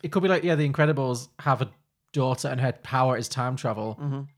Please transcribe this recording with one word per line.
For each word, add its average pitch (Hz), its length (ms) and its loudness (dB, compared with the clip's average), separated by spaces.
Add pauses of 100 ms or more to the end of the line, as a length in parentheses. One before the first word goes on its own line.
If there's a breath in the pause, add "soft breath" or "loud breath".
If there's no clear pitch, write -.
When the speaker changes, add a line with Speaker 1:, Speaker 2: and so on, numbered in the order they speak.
Speaker 1:
it 160 80 -6
could 175 120 0
be 190 60 2
like, 180 140 2
yeah, 170 120 2
The 147 140 2
Incredibles 135 600 2 (100)
have 131 220 2
a 131 80 -2 (420)
daughter, 131 380 0
and 131 120 -2
her 131 120 2
power 131 440 0
is 113 120 -4
time 127 260 -2
travel, 110 460 -4
Speaker 2:
Mm-hmm. 139 200 -6 (160)